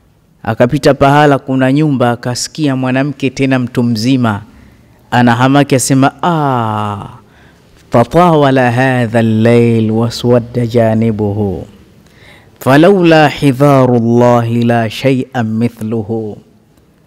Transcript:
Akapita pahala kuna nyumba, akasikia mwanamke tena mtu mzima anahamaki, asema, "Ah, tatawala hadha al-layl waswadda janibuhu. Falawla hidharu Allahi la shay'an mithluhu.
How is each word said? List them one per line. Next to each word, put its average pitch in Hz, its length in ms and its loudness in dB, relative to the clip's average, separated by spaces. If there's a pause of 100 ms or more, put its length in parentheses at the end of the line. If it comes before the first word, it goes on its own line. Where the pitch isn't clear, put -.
(420)
Akapita 127 520 0
pahala 143 440 2
kuna 131 340 -2
nyumba, 139 380 0
akasikia 131 680 -6
mwanamke 131 540 -4
tena 135 280 -2
mtu 123 240 -4
mzima 120 600 -2 (680)
anahamaki, 127 640 2
asema, 135 380 0 (100)
"Ah, 113 840 -4 (840)
tatawala 135 840 2
hadha 123 460 0
al-layl 113 720 2
waswadda 120 760 -2
janibuhu. 110 1000 -2 (920)
Falawla 160 680 4
hidharu 135 680 2
Allahi 120 680 2
la 117 260 -2
shay'an 131 560 -4
mithluhu. 110 920 -6 (680)